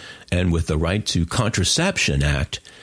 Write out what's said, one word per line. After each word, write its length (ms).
And 180
with 180
the 100
Right 280
to 200
Contraception 960
Act, 380